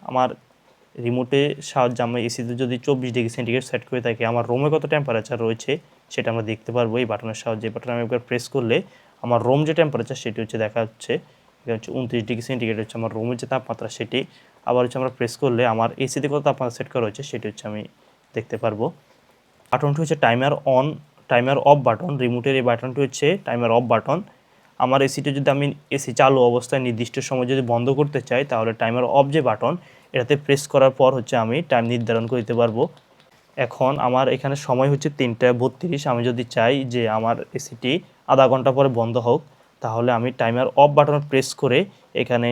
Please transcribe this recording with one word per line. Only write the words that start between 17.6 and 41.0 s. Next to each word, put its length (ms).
আমি 120
দেখতে 280
পারবো। 220
বাটনটি 320
হচ্ছে 220
টাইমার 280
on, 100
টাইমার 260
off 180
বাটন। 240
রিমোটের 360
এই 100
বাটনটি 360
হচ্ছে 220
টাইমার 300
off 160
বাটন। 260
আমার 280
এসিটি 300
যদি 180
আমি 100
এসি 240
চালু 200
অবস্থায় 380
নির্দিষ্ট 280
সময় 220
যদি 200
বন্ধ 160
করতে 200
চাই, 120
তাহলে 200
টাইমার 240
off 180
যে 140
বাটন, 240
এটাতে 200
প্রেস 180
করার 260
পর 180
হচ্ছে 260
আমি 140
টাইম 220
নির্ধারণ 360
করে 140
দিতে 180
পারবো। 220
এখন 340
আমার 180
এখানে 200
সময় 260
হচ্ছে 160
তিনটা 280
বত্রিশ। 400
আমি 180
যদি 140
চাই 180
যে 80
আমার 180
এসিটি 340
আধা 200
ঘন্টা 260
পরে 120
বন্ধ 160
হোক, 120
তাহলে 360
আমি 120
টাইমার 260
off 160
বাটন 200